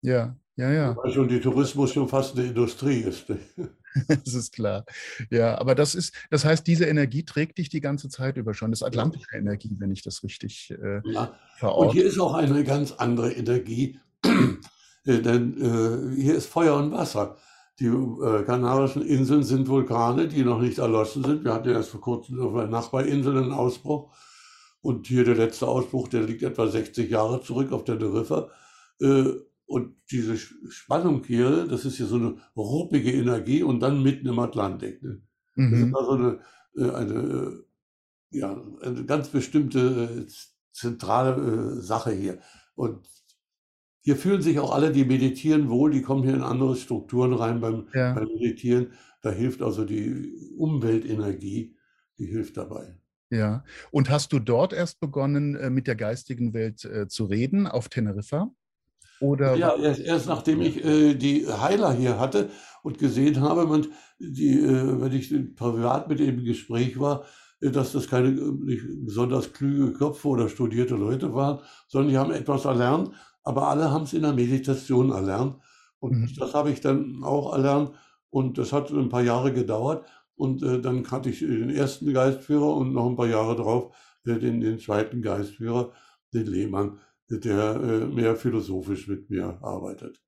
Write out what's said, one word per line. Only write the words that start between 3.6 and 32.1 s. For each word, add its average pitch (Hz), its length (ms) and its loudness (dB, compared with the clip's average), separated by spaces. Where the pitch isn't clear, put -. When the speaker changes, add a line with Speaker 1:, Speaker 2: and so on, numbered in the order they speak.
Speaker 1:
Das 139 280 0
ist 120 180 -6
klar. 104 320 -4
Ja, 117 280 2
aber 127 160 2
das 143 220 2
ist, - 180 -6
das 147 140 2
heißt, 160 220 4
diese 170 180 4
Energie 151 400 2
trägt - 340 -4
dich 160 100 -4
die 156 120 -4
ganze 143 280 -4
Zeit 131 280 -4
über 110 180 -4
schon. 113 160 -4
Das 113 80 -2
ist - 40 -6
Speaker 2:
Ja. - 40 -4
Speaker 1:
atlantische 127 500 -4
Energie, 101 420 -4
wenn 98 120 -4
ich 95 120 -6
das - 200 -12
richtig, - 480 -12
äh, 101 340 -6
Speaker 2:
Ja. 110 300 -6
Speaker 1:
verorte. - 300 4
Speaker 2:
Und - 40 2
hier 185 120 4
ist 190 140 2
auch 160 160 0
eine 147 300 2
ganz 139 280 -2
andere 120 400 0
Energie, 123 680 -4
<clears throat> - 920 0
äh, 123 140 4
denn, 120 420 2
äh, 117 600 0
hier 143 140 4
ist 156 120 -2
Feuer 165 300 4
und 147 160 0
Wasser. 110 440 -4
Die, 123 60 2
äh, 117 580 0
Kanarischen 131 580 2
Inseln 143 400 4
sind 131 260 2
Vulkane, 127 600 2
die 147 160 2
noch 117 160 2
nicht 120 180 0
erloschen 117 460 0
sind. 151 200 0
Wir 113 80 0
hatten 113 160 -2
ja 120 60 4
erst 110 160 -2
vor 104 100 -12
kurzem 123 400 -6
auf 120 140 -2
einer 110 140 -2
Nachbarinseln 135 680 0
einen 127 140 0
Ausbruch. 139 640 -4
Und 113 260 -4
hier 123 160 4
der 120 100 6
letzte 113 320 0
Ausbruch, 123 420 -2
der 117 140 0
liegt 117 200 -4
etwa 120 260 0
sechzig 110 420 -4
Jahre 113 320 0
zurück 135 300 -4
auf 127 120 -4
Teneriffa. 110 680 -2
Äh, 139 240 6
und - 280 -4
diese 113 240 -2
Sch-, - 340 -12
Spannung 156 560 0
hier, 135 440 2
das 131 160 -4
ist 131 120 -4
hier 117 100 -4
so 107 100 0